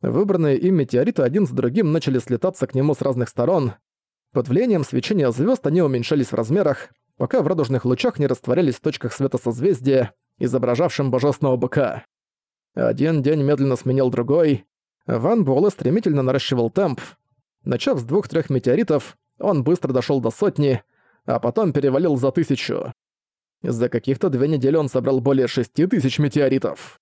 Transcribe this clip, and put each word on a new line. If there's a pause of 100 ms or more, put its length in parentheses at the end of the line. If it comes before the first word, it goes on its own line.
Выбранные
им
метеориты
один
за
другим
начали
слетаться
к
нему
с
разных
сторон. (600)
Под
влиянием
свечения
звёзд
они
уменьшались
в
размерах, (280)
пока
в
радужных
лучах
не
растворялись
в
точках
света
созвездия, (280)
изображавшем
божественного
быка. (720)
Один
день
медленно
сменил
другой. (400)
Ван
Буэлэ
стремительно
наращивал
темп. (640)
Начав
с
двух-трёх
метеоритов, (220)
он
быстро
дошёл
до
сотни, (440)
а
потом
перевалил
за
тысячу. (720)
За
каких-то
две
недели
он
собрал
более
шести
тысяч
метеоритов.